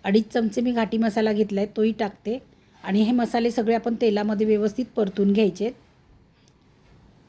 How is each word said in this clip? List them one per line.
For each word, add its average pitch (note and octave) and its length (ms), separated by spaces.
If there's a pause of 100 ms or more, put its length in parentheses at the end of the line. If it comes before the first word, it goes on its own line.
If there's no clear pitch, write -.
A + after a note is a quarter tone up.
अडीच A3 240
चमचे A3+ 320
मी B3 100
घाटी A3+ 260
मसाला A3 360
घेतला G#3 280
आहे, G#3 160
तोही A3 160
टाकते G#3+ 440 (460)
आणि G3 180
हे A3 120
मसाले A#3+ 380
सगळे A3+ 240
आपण A3+ 260
तेलामध्ये G#3+ 460
व्यवस्थित G#3+ 380 (100)
परतून G3+ 380
घ्यायचे G3+ 320
आहेत. B3+ 100 (1500)